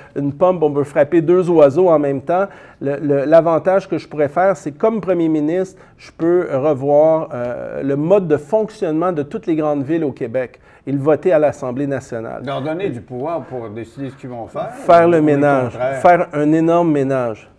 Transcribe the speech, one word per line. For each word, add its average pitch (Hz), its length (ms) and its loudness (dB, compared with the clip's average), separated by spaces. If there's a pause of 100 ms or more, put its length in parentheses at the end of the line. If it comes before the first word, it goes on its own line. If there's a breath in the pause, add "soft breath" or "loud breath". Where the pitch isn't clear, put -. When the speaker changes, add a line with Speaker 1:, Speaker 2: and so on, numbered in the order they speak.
(160 loud breath)
Speaker 1:
une 139 160 -4
pomme, 180 300 0
on 151 100 2
peut 143 120 -2
frapper 147 380 2
deux 170 280 2
oiseaux 160 400 4
en 160 80 4
même 139 240 -2
temps. 175 240 -2 (340 loud breath)
Le, 139 180 -4
le, 143 280 -2
l'avantage 165 640 2
que 165 80 -4
je 147 100 -10
pourrais 147 220 -2
faire, 185 260 0
c'est - 160 -8
comme 220 300 -2
premier 170 260 0
ministre, 160 540 -2 (160 loud breath)
je - 180 -20
peux 175 380 0
revoir, 147 800 2
euh, 120 480 -8
le 139 140 -2
mode 175 320 2
de 151 100 2
fonctionnement 175 760 -2
de 147 120 -4
toutes 190 240 -10
les 170 80 0
grandes 151 280 -2
villes 160 220 -2
au 135 60 -4
Québec 123 500 -8 (240 soft breath)
et 135 60 -8
le 139 80 -2
voter 151 340 2
à 156 60 4
l'Assemblée 135 480 -2
nationale. 120 580 -8
Speaker 2:
Leur 139 160 -6
donner 165 280 -6
du 120 120 -10
pouvoir 135 400 -8
pour 120 280 -12
décider 117 420 -12
ce 131 60 -20
qu'ils 131 120 -16
vont 117 160 -12
faire, 170 260 -10
Speaker 1:
Faire 170 360 4
le 170 100 4
Speaker 2:
ou 156 40 2
le 151 40 2
Speaker 1:
ménage, 143 460 2
Speaker 2:
contraire ? 123 300 -4
Speaker 1:
faire 175 320 4
un 147 180 0
énorme 165 400 2
ménage 131 680 -2